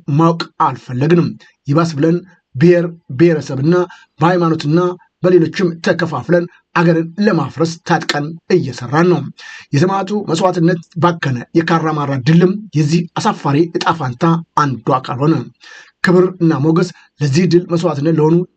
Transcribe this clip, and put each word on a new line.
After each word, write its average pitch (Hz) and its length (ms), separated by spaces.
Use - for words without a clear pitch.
ማወቅ 165 280
አልፈለግንም። 143 680
ይባስ 165 260
ብለን 160 220
ብሔር 170 320
ብሔረሰብና 147 640
በሃይማኖትና 160 640
በሌሎችም 175 500
ተከፋፍለን 170 640
አገርን 165 320
ለማፍረስ 165 540
ታጥቀን 151 440
እየሰራን 139 580
ነው። 170 120
የሰማዕቱ 190 400
መስዋዕትነት 170 560
ባከነ 165 420
የካራማራ 156 560
ድልም 170 320
የዚህ 156 300
አሳፋሪ 165 420
እጣ - 240
ፋንታ 135 320
አንዱ 135 360
አካል 127 280
ሆነ። 151 160
ክብርና 180 540
ሞገስ 165 320
ለዚህ 151 280
ድል 175 200
መስዋዕትነት 165 480
ለሆኑ 156 220